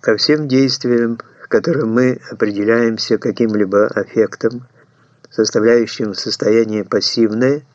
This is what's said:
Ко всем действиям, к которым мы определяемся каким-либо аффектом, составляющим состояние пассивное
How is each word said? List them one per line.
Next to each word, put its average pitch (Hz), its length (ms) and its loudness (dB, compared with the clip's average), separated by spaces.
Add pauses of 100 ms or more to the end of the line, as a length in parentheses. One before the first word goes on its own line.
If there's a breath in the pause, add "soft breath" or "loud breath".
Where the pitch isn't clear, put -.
Ко 110 160 2
всем 151 320 0
действиям, 123 640 0
к - 320 -20
которым 117 460 0
мы 127 260 2 (100)
определяемся 113 880 0
каким-либо 104 680 0
аффектом, 113 800 -4 (640 soft breath)
составляющим 110 840 0
состояние 107 720 0
пассивное 117 760 0 (140)